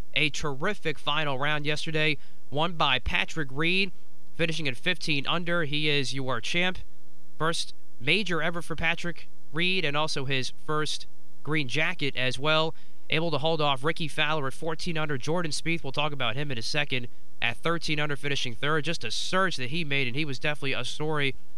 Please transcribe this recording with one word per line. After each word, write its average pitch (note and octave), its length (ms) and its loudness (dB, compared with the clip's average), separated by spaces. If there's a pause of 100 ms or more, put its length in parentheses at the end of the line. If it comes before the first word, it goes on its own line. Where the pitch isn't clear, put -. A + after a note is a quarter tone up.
(160)
A D3 160 2
terrific D#3 680 0
final D3 400 0
round D3 260 0
yesterday, D#3 520 0 (320)
won D#3+ 240 2
by D3 260 2
Patrick F3 540 0
Reed, F3+ 400 2 (420)
finishing D#3+ 320 0
at B2+ 80 0
fifteen D#3+ 520 0
under. E3+ 360 0
He D3 240 0
is C#3+ 260 2
your C3 280 0
champ. F3+ 380 0 (580)
First E3 360 0 (300)
major E3+ 380 2
ever E3+ 220 0
for D#3+ 120 0
Patrick E3+ 520 0 (260)
Reed, F3+ 320 0
and C#3+ 100 0
also D3+ 300 0
his C3 280 0 (120)
first D3+ 400 0 (380)
green D3 240 2
jacket D3 500 0
as B2+ 220 0
well. D#3 340 2 (380)
Able D#3+ 180 2
to D3 80 0
hold D#3 240 0
off C#3 220 0
Rickie D#3+ 240 0
Fowler D3+ 400 0
at B2+ 60 -2
fourteen D#3+ 440 0
under. D3+ 220 0
Jordan D#3+ 320 0
Spieth, D#3+ 320 0
we'll C#3 80 0
talk D3+ 200 0
about B2 240 0
him C#3+ 160 -2
in B2+ 60 0
a A2+ 60 -2
second, C3+ 440 0 (360)
at A#2 140 -2
thirteen D#3+ 420 0
under, D3 160 -2
finishing C3+ 400 -2
third. D3 300 0
Just E3 180 -2
a A2 80 -2
surge F#3 460 0
that B2 120 -2
he E3 160 -2
made, C#3 220 0
and A#2+ 80 0
he D#3 100 0
was C3+ 140 -2
definitely D3 340 0
a A2 100 -2
story D3 520 0 (220)